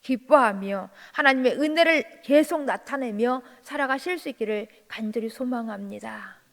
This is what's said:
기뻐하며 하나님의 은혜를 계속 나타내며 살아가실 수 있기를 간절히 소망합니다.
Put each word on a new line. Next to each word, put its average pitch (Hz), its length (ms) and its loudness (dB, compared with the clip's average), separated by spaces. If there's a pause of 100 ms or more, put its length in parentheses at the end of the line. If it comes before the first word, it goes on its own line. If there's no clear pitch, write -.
기뻐하며 196 840 2 (240)
하나님의 262 460 2
은혜를 311 640 2
계속 302 400 4
나타내며 247 800 -2 (220)
살아가실 277 560 -4
수 - 100 -10
있기를 214 380 -4 (200)
간절히 220 420 -6
소망합니다. 214 1080 -10 (160)